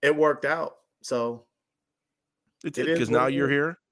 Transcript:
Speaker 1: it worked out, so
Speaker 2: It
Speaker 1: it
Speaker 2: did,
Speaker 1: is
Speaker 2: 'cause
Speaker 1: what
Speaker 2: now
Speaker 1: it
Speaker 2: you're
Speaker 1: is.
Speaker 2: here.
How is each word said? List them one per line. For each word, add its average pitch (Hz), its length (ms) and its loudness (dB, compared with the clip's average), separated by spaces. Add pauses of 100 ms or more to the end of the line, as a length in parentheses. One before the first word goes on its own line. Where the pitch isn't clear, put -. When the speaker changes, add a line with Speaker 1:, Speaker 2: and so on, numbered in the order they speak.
Speaker 1:
it 147 140 4
worked 151 300 2
out, 156 300 -4 (260)
so 120 440 -4 (1160)
Speaker 2:
It 160 60 -4
Speaker 1:
it 147 40 -18 (120)
Speaker 2:
did, 151 40 -2
Speaker 1:
is 165 100 2
Speaker 2:
'cause 110 120 0
Speaker 1:
what 120 80 2
Speaker 2:
now 127 80 2
Speaker 1:
it 139 60 -2
Speaker 2:
you're 139 160 0
Speaker 1:
is. - 20 0
Speaker 2:
here. 147 280 -2 (120)